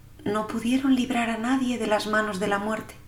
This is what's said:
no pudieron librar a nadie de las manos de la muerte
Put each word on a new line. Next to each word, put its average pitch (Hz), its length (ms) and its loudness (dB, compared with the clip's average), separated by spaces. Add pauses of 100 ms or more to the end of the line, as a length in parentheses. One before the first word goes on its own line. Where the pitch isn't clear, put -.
(240)
no 214 220 0
pudieron 254 480 2
librar 240 360 0
a 226 60 -2
nadie 247 420 0
de 214 80 -2
las 208 200 2
manos 214 320 0
de 208 80 0
la 202 120 0
muerte 214 360 -6 (120)